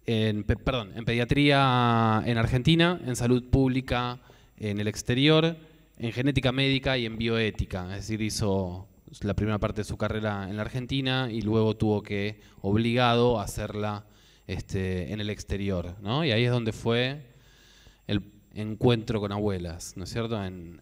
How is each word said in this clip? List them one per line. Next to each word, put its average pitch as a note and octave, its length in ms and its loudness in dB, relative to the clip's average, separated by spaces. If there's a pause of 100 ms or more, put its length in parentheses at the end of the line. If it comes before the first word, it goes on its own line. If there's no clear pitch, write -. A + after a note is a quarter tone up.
en A2 380 0
pe-, A#2+ 120 0
perdón, A#2 400 -4
en A#2 80 -8
pediatría A#2+ 1200 4
en A#2 140 2
Argentina, D#3+ 680 4
en B2 100 -4
salud A#2+ 360 2
pública B2+ 720 0 (340)
en G#2 240 -4
el G#2 80 0
exterior, D#3 680 4 (440)
en A#2 140 -4
genética C3 380 0
médica C3+ 460 2
y B2 80 -2
en A2 140 -6
bioética. G#2+ 760 -2
Es G2 120 -10
decir, G#2+ 160 -4
hizo G2 640 -2 (340)
la G2+ 100 0
primera G#2 260 0
parte G#2 220 -2
de G2+ 60 -4
su - 100 -8
carrera G#2 540 -4
en G#2 60 -8
la G#2+ 60 -4
Argentina C3 720 -2
y A2+ 80 -4
luego G#2+ 340 2
tuvo G#2+ 280 0
que, G#2 400 -6 (180)
obligado A#2 800 2
a G2 40 -4
hacerla, G#2 600 -6 (420)
este, F#2 680 -4
en G#2+ 80 -6
el G#2 80 -4
exterior, F#2+ 720 -4
¿no? C3 240 -2
Y C3 40 0
ahí A2+ 140 2
es B2 60 2
donde A#2 240 0
fue B2+ 480 -2 (1400)
encuentro A2 640 0
con G2+ 100 -2
Abuelas, F#2 680 -4
¿no F#2+ 60 -10
es E2+ 80 -10
cierto?, A2+ 340 -4
en, E2+ 380 -12